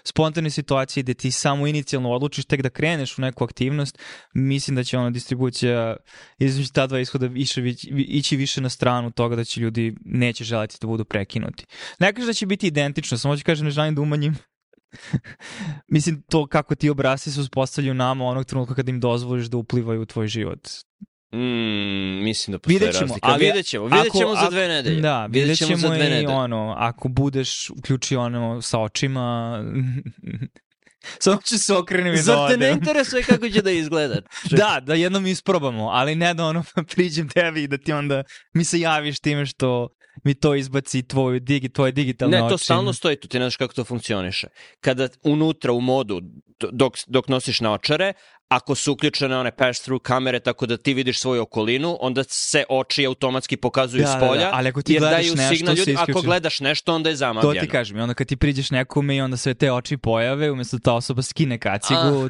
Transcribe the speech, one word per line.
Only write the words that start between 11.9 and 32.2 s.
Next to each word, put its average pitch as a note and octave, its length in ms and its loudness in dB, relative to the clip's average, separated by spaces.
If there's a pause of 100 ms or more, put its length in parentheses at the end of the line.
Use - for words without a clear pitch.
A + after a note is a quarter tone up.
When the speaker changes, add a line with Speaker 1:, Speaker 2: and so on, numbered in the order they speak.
Speaker 1:
Ne F#3+ 140 4
kažem A#3+ 140 -4
da A#3 60 0
će G#3+ 140 -2
biti G3+ 200 0
identično, D3 520 -2
samo C#3+ 180 0
ću C#3+ 80 -6
kažem, D3+ 200 2
ne D3+ 60 0
želim D3+ 240 0
da C#3+ 80 0
umanjim D3 340 0 (540)
<laughs> - 1000 -10
mislim, D3+ 340 2
to D#3 240 0
kako D3+ 280 0
ti D3 160 2
obrasci C3+ 420 0
se C#3 80 -4
uspostavljaju C3+ 540 -2
nama C3 300 0
onog B2+ 200 -2
trenutka B2+ 300 0
kada B2+ 160 0
im B2+ 100 -2
dozvoliš A#2+ 460 2
da A#2 100 -2
uplivaju A2+ 460 0
u A2 40 -8
tvoj A2 220 -2
život. G#2 400 -6 (640)
Speaker 2:
Mm, G2+ 920 -2
mislim G#2+ 280 -2
da F#2 60 -4
postoje F3 200 2
Speaker 1:
Vidjet G#3 160 2
ćemo, F#3 120 0
Speaker 2:
razlika. B2+ 220 -2
Speaker 1:
ali C#3+ 160 4
Speaker 2:
Vidjet G3 220 2
ćemo, G#2+ 200 -4
Speaker 1:
ako, B2+ 80 2
Speaker 2:
vidjet D#3+ 180 4
ćemo G3 220 4
za G3+ 60 2
Speaker 1:
ako, E3+ 100 4
Speaker 2:
dve F#3 180 0
nedelje. D#3 320 0
Speaker 1:
da, C#3 260 0
Speaker 2:
Vidjet A#2+ 160 2
Speaker 1:
vidjet D3+ 160 4
Speaker 2:
ćemo D#3+ 100 0
za E3+ 140 2
Speaker 1:
ćemo E3 120 2
Speaker 2:
dve D#3 120 2
Speaker 1:
i - 40 2
Speaker 2:
nedelje. - 180 0
Speaker 1:
ono, A#2+ 500 -2
ako A#2 300 -2
budeš C3+ 600 -2
uključio C3 520 -2
ono A#2+ 400 -4
sa - 180 -2
očima, A#2+ 800 -2 (720)
<laughs> - 880 -14
samo G3 200 4
ću - 180 -2
se G3 160 2
okrenem F3+ 400 0
i - 20 4
Speaker 2:
Zar D#3+ 200 6